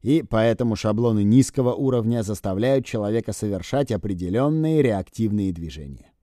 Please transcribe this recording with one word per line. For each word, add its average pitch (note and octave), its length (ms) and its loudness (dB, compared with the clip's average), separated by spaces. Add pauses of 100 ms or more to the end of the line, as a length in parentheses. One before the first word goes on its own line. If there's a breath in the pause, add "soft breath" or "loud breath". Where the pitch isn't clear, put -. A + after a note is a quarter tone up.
И D3 200 2
поэтому A2+ 540 0
шаблоны G#2+ 480 0
низкого B2 500 4
уровня A#2+ 480 0
заставляют G#2+ 640 0
человека G#2+ 480 -2
совершать A2 580 -4
определенные A#2+ 880 0
реактивные G#2 720 0
движения. D#2 720 -14